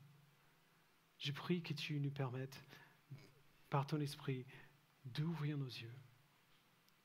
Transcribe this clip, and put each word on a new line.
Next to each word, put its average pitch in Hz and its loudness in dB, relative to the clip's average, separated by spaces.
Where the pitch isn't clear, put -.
je 143 -2
prie 175 2
que 160 0
tu 147 2
nous 143 4
permettes, 135 -2
par 139 4
ton 156 2
esprit, 139 0
d'ouvrir 147 2
nos 135 2
yeux, 113 -6